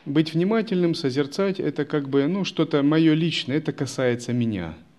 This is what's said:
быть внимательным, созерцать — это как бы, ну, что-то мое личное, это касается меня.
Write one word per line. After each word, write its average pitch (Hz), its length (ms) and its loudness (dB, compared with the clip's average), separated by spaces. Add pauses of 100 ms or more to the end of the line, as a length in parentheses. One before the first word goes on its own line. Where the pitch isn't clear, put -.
быть 156 300 0
внимательным, 185 640 0
созерцать — 143 640 -2
это 147 240 -2
как 143 240 -2
бы, 139 180 2
ну, 185 180 0
что-то 156 380 0
мое 156 320 6
личное, 160 440 0
это 151 140 -4
касается 123 600 -2
меня. 104 420 -2 (240)